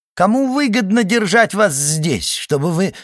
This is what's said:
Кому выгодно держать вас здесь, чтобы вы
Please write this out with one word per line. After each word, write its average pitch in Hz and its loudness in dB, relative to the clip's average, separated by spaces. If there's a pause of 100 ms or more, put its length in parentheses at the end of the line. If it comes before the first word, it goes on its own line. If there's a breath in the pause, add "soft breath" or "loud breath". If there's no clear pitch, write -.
(140)
Кому 254 0
выгодно 240 0
держать 214 2
вас 202 2
здесь, 147 -2
чтобы 151 -2
вы 170 0 (120)